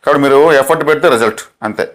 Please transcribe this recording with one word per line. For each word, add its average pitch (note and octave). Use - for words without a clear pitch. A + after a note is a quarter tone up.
కాబట్టి C#3+
మీరు C#3
ఎఫర్ట్ D3+
పెడితే D#3
రిజల్ట్, A2+
అంతే. G#2